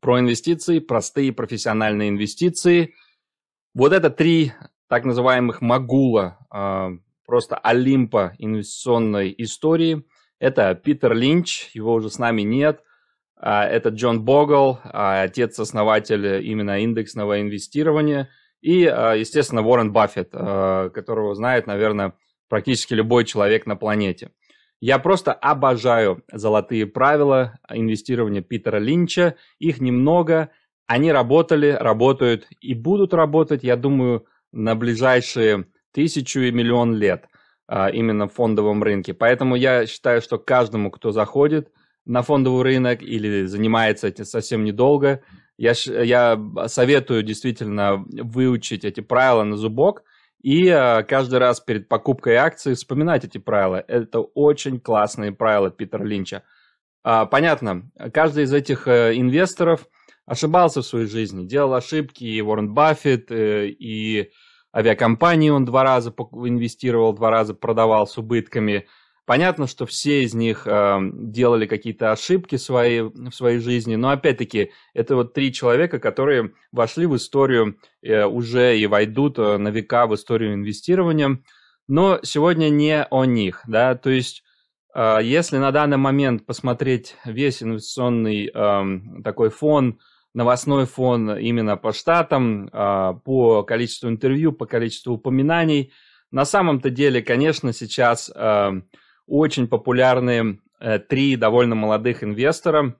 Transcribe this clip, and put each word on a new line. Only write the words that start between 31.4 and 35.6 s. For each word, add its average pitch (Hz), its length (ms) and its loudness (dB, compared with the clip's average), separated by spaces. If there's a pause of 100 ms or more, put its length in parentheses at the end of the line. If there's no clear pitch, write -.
работают 120 680 2 (160)
и 127 100 -8
будут 175 400 0
работать, 156 500 2
я 123 140 2
думаю, 123 480 0 (280)
на 113 220 -2
ближайшие 117 920 0 (260)